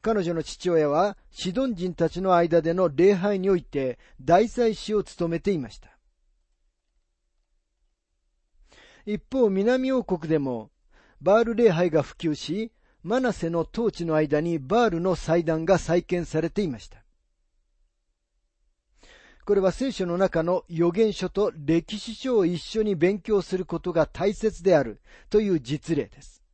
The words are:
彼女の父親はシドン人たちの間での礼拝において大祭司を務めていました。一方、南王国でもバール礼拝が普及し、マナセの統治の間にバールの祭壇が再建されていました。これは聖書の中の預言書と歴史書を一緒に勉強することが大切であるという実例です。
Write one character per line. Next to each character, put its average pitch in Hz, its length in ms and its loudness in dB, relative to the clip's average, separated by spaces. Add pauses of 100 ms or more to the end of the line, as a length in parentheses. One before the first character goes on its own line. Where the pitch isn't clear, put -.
彼 214 220 0
女 170 120 -2
の 160 100 -4
父 - 260 -6
親 156 180 4
は 180 300 0 (140)
シ - 200 -8
ド 262 140 0
ン 240 80 -4
人 180 180 -6
た 165 160 0
ち 180 140 -6
の 185 140 4
間 170 260 4
で 160 100 0
の 180 160 2
礼 156 260 4
拝 196 260 -2
に 190 100 0
お 190 60 4
い 165 80 -2
て 131 340 -6 (240)
大 180 260 4
祭 226 280 0
司 - 180 -6
を 202 80 0
務 165 300 -4
め 165 80 -2
て 208 100 -2
い 180 80 0
ま 123 100 -8
し - 120 -20
た。 - 180 -20 (3000)
一 208 160 -6 (100)
方、 247 200 2
南 247 420 0
王 254 120 0
国 165 260 -4
で 156 80 2
も 123 320 -6 (500)
バ 190 200 4
ー 233 40 2
ル 226 120 -2
礼 226 140 6
拝 170 200 2
が 151 120 2
普 - 120 -8
及 156 200 -2
し、 208 380 -8 (300)
マ 220 180 -2
ナ 247 120 -2
セ 165 180 -4
の 170 200 -2
統 226 220 -2
治 170 140 -8
の 160 80 0
間 151 260 2
に 170 180 -2
バ 196 280 2
ー 208 40 2
ル 165 100 -4
の 180 160 0
祭 165 280 0
壇 160 200 -2
が 180 120 4
再 170 280 0
建 175 200 -4
さ 156 160 -4
れ 165 100 -2
て 208 120 -4
い 185 60 -2
ま 120 100 -8
し - 100 -20
た。 - 140 -20 (2500)
こ 208 100 2
れ 196 60 2
は 185 100 2
聖 254 220 -4
書 185 140 -4
の 175 120 -2
中 180 240 0
の 175 260 -2
預 170 220 0
言 208 220 2
書 185 160 -6
と 196 260 0
歴 160 460 -2
史 220 160 -12
書 254 220 0
を 180 80 2
一 175 140 -2
緒 - 220 -4
に 208 140 0
勉 180 240 2
強 202 220 0
す - 140 -6
る 185 80 -4
こ 170 140 -6
と 180 140 -6
が 156 140 2
大 190 280 -2
切 208 300 -4
で 185 120 6
あ 143 60 4
る 202 180 -8 (300)
と 214 100 4
い 208 100 0
う 165 100 2
実 147 360 -4
例 123 100 -2
で - 160 -20
す。 - 200 -20 (120)